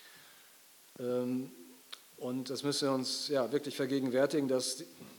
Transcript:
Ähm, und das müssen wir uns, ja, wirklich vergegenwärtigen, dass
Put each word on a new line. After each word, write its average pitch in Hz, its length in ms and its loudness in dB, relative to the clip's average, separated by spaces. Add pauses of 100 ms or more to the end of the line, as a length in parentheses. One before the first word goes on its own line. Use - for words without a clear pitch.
(1000)
Ähm, 123 520 0 (680)
und 127 320 -4
das 127 120 -4
müssen 143 260 2
wir 135 60 4
uns, - 340 -2
ja, 131 220 2
wirklich 143 260 -2
vergegenwärtigen, 135 720 2
dass 131 360 0 (340)